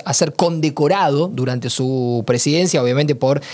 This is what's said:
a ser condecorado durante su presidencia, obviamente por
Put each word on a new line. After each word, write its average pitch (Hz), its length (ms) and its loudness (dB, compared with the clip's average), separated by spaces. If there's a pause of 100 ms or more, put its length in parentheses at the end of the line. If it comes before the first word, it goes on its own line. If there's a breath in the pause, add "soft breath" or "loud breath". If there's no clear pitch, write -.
a - 80 -2
ser 156 200 0
condecorado 160 960 0
durante 127 420 -4
su 127 560 -2
presidencia, 147 560 2
obviamente 139 320 2
por 131 260 0 (120)